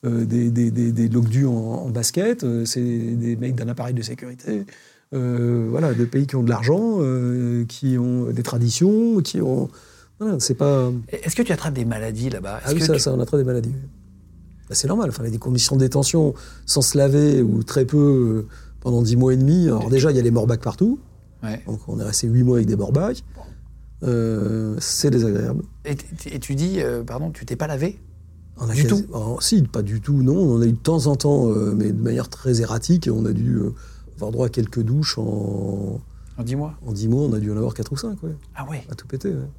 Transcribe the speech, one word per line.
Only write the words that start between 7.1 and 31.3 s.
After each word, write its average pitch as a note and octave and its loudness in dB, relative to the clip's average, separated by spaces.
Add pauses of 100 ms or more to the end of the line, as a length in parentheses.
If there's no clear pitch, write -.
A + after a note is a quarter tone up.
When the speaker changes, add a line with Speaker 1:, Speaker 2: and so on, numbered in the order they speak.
Speaker 1:
qui B2+ -2
ont B2 0
des A#2+ -2
traditions, F#3+ 2
qui - -2
ont, C3 0 (520)
voilà, G#3+ -2
c'est - 0
pas C3+ 2 (200)
Speaker 2:
Est-ce - -4
que A#3+ 2
tu A#3 0
attrapes D#3 -2
des B2 -2
maladies A2+ -4
là-bas ? G2+ -8
Speaker 1:
Ah - -6
Speaker 2:
Est-ce C#3+ 2
Speaker 1:
oui, E3 2
Speaker 2:
que D#3+ 2
Speaker 1:
ça, D#3 4
Speaker 2:
tu B2 2
Speaker 1:
ça, C3+ 0
on B2+ 0
attrape C#3 0
des C3 2
maladies, B2 -2
oui. C3+ -10 (800)
Bah, - -10
c'est - 0
normal, F#3+ 0
enfin, A#2+ -8
des A2+ -4
conditions B2+ 0
de C3+ 4
détention C#3 2 (320)
sans - 2
se - 2
laver C#3 6
ou A2+ 2
très C3 2
peu, D3 2 (500)
euh, - - (320)
pendant A#2+ 2
dix A2+ 4
mois B2+ 6
et C3 4
demi, D#3 6
alors A2 2
Speaker 2:
Et A2+ -2
Speaker 1:
déjà, C3+ 4
il C3+ 4
y B2+ 4
a - 2
les A#2+ 4
morbacs A#2 2
partout, G#3+ 0 (460)
Speaker 2:
Ouais. A2 -8
Speaker 1:
donc G#2+ -6
on A2 -6
est - -6
resté G#2+ -2
huit A#2 4
mois B2 4
avec A2+ 4
des A2 2
morbacs, C3 0 (800)
euh, A2 -2
c'est - 0
désagréable. A#2 0 (220)
Speaker 2:
Et D3 -6
t-, - -14
et C#3 -6
tu C#3 -6
dis, F3 -2
euh, B2 -2
pardon, C#3 -6
tu C3 -14
t'es A#2+ -6
pas D3+ -2
lavé ? D3+ -4 (600)
Speaker 1:
On A#2 -4
a A2 -2
Speaker 2:
Du C#3 4
Speaker 1:
quasi- A2+ 4
Speaker 2:
tout ? - -14
Speaker 1:
Oh, A#2 -4
si, G3+ 4
pas A#2 0
du G#2 -2
tout, C#3+ 2
non. C3+ 4
On D#3+ 4
en A#2 4
a A#2 4
eu A2+ 4
de A#2 0
temps D#3 0
en D3 2
temps, C#3 2